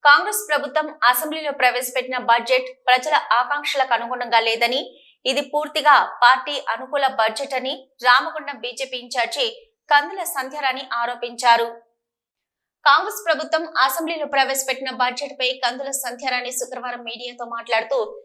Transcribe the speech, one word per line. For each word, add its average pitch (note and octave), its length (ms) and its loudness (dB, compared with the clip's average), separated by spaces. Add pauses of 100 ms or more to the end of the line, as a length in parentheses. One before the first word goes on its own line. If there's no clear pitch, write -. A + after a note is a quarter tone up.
కాంగ్రెస్ F4 420 6
ప్రభుత్వం D4+ 380 0 (220)
అసెంబ్లీలో D4+ 500 -2
ప్రవేశపెట్టిన B3+ 580 0 (120)
బడ్జెట్ B3 380 4 (200)
ప్రజల B3+ 280 2 (220)
ఆకాంక్షలకు C4 580 0
అనుగుణంగా A#3 520 0
లేదని, A#3+ 340 0 (500)
ఇది C4 100 0 (100)
పూర్తిగా D4 440 4 (280)
పార్టీ B3+ 320 4 (180)
అనుకూల C4 320 -2 (140)
బడ్జెట్ A3+ 400 -2
అని B3 140 -6 (320)
రామగుండం C#4+ 580 2
బీజేపీ B3+ 400 -8
ఇన్ఛార్జి A#3+ 420 -2 (460)
కందుల E4+ 300 2 (140)
సంధ్యారాణి C4 480 -4 (160)
ఆరోపించారు. A#3+ 680 2 (1200)
కాంగ్రెస్ F#4 380 2
ప్రభుత్వం D#4 360 0 (220)
అసెంబ్లీలో D#4+ 500 -2
ప్రవేశపెట్టిన C4+ 560 0 (100)
బడ్జెట్ B3+ 380 -4
పై B3+ 80 0 (160)
కందుల B3+ 280 -2 (120)
సంధ్యారాణి B3 560 -6
శుక్రవారం B3 480 -8
మీడియాతో A#3+ 480 -12
మాట్లాడుతూ A3+ 420 -2 (280)